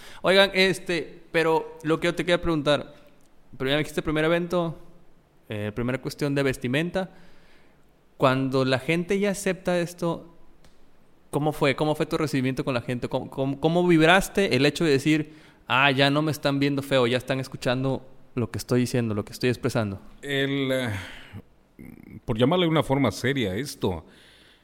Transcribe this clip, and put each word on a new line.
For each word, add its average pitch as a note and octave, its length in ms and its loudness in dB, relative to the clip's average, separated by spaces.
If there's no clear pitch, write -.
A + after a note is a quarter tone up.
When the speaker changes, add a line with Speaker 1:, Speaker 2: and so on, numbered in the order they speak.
Speaker 1:
Oigan, G3 320 6
este, F#3 760 0
pero D#3+ 520 0
lo D#3 160 2
que D#3+ 60 -2
yo F3 80 2
te E3 100 -4
quería F3 160 2
preguntar, D3 540 0
pero C3 140 -2
ya C#3+ 40 2
me D3+ 40 0
dijiste D#3 240 -4
primer D#3 200 0
evento, E3+ 540 0
eh, G#2 240 -4
primera B2 260 -4
cuestión C#3+ 360 -4
de C#3 80 2
vestimenta. D#3 640 -2
Cuando C3 480 2
la C3 140 2
gente F3 400 -2
ya G3+ 120 0
acepta F#3 480 -2
esto, E3+ 480 -4
¿cómo D3 200 0
fue? C#3 240 2
¿Cómo D3+ 200 0
fue D#3+ 100 -2
tu D#3+ 120 -4
recibimiento C3+ 460 -2
con C#3 120 -2
la A#2+ 60 0
gente? B2 280 -6
¿Cómo, C3 220 -4
cómo, C#3 280 -4
cómo E3+ 280 2
vibraste F3 680 4
el C3 100 4
hecho D3 200 0
de D#3 60 2
decir, D3+ 420 2
"Ah, C3+ 220 4
ya C#3 220 4
no D3 100 2
me D#3 100 0
están C#3 280 -2
viendo C#3 240 0
feo, C3 240 2
ya B2 100 2
están C3 220 -4
escuchando C3 680 -4
lo A#2 160 -2
que G#2+ 80 -6
estoy B2 220 2
diciendo, A#2 340 0
lo G2+ 100 -4
que - 80 -16
estoy - 160 0
expresando"? A2+ 500 -2
Speaker 2:
El, C#3 500 -2
eh, B2+ 180 -2
por A2+ 120 -2
llamarle E3+ 280 4
de E3 60 2
una D#3 120 2
forma C3+ 280 2
seria A#2+ 440 -2
esto, G2+ 500 -4